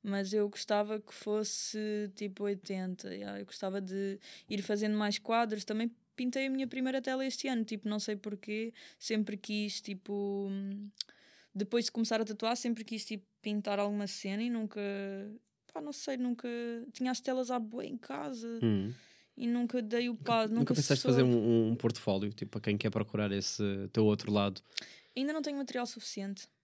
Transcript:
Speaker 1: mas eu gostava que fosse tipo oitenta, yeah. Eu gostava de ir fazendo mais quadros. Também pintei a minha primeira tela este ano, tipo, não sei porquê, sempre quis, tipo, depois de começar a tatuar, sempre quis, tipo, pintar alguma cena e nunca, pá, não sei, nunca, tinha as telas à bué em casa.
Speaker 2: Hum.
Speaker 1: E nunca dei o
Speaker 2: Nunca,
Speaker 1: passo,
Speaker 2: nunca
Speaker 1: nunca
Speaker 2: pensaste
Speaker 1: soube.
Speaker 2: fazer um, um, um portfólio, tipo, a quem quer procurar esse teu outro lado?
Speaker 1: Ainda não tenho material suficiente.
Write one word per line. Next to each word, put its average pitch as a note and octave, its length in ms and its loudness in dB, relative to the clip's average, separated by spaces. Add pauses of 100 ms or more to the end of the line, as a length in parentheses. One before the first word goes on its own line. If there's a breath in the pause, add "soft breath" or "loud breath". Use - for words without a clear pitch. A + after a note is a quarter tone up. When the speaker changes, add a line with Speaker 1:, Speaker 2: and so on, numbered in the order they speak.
Speaker 1:
mas G3 300 -2
eu G#3 160 4
gostava G#3 500 0
que - 140 -14
fosse G#3+ 1000 -2
tipo G3+ 300 -6
oitenta, F#3+ 680 -4
yeah. G3+ 260 -8
Eu G3 60 -8
gostava G3 360 -4
de G3 360 -4 (320 loud breath)
ir G3+ 120 -2
fazendo G#3+ 360 2
mais G#3 220 0
quadros. A3+ 460 0
Também A3+ 260 0 (240)
pintei C4 320 0
a - 20 0
minha C4 180 0
primeira C4 340 0
tela C4 240 0
este C4+ 240 -2
ano, A#3 160 2
tipo, G#3+ 240 -6
não G#3 100 0
sei G#3 180 -2
porquê, G#3 560 -4 (240 loud breath)
sempre G#3+ 400 0
quis, G#3 440 -2
tipo, G3+ 680 -2 (1040 soft breath)
depois G#3 320 0
de - 60 -2
começar A3+ 300 2
a G#3+ 40 2
tatuar, A3+ 300 -2
sempre A#3 300 -2
quis, A3 200 -6
tipo, G#3 200 -8 (160)
pintar G#3 380 0
alguma G#3 280 0
cena G3+ 360 -4
e A#3+ 60 0
nunca, G#3+ 320 -2 (920)
pá, D#4+ 60 -6
não D4 140 -6
sei, C4+ 240 -4
nunca, B3 320 0 (420)
tinha B3+ 200 -2
as B3 100 -2
telas B3+ 280 0
à B3 100 2
bué A3+ 260 -6
em B3+ 120 -6
casa. A#3+ 640 -6
Speaker 2:
Hum. G#2 300 4 (460 loud breath)
Speaker 1:
E A#3+ 100 -2
nunca A#3+ 340 2
dei A#3+ 280 0
o - 20 -2
Speaker 2:
Nunca, A3 140 -8
Speaker 1:
passo, A3+ 240 4
Speaker 2:
nunca A3+ 100 2
Speaker 1:
nunca A#3+ 160 4
Speaker 2:
pensaste C#3 260 4
Speaker 1:
soube. B2+ 160 6
Speaker 2:
fazer C3 60 8
um, B2 100 8
um, A2+ 380 6
um A#2+ 60 4
portfólio, G#2 560 2
tipo, - 240 -8
a G#2 40 -2
quem G2+ 160 2
quer G#2+ 120 0
procurar G#2 420 0
esse G2+ 320 0 (300)
teu A2 120 6
outro G#2 280 4
lado? G2+ 280 2 (540 loud breath)
Speaker 1:
Ainda C4+ 160 0
não D#4 100 -2
tenho C#4+ 160 -2
material B3 280 -2
suficiente. G3 640 -8 (140)